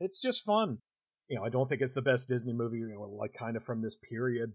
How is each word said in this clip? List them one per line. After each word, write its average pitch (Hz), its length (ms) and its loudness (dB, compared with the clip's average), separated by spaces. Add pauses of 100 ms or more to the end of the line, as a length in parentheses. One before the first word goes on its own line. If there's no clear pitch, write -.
It's 190 180 -4
just 254 240 0
fun. 208 360 2 (500)
You 131 80 -2
know, 101 80 -2
I 113 40 0
don't 127 200 4
think 139 120 2
it's 127 120 2
the 135 80 0
best 127 260 4
Disney 123 260 0
movie, 117 260 -2
you 113 80 -4
know, 104 160 -10
like, 104 340 -6
kind 117 180 -4
of 110 80 -4
from 113 180 -2
this 110 140 -2
period, 117 600 -2